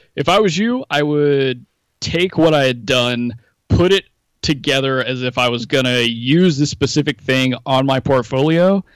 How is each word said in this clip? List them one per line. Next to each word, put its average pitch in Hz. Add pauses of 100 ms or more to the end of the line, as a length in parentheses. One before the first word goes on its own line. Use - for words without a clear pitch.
(160)
if 139
I 190
was 185
you, 240
I 147
would 143 (340)
take 180
what 160
I 143
had 123
done, 120 (320)
put 175
it 196 (360)
together 135
as 127
if 123
I 123
was 120
gonna 127
use 127
this 143
specific 143
thing 131 (100)
on 135
my 135
portfolio. 156 (120)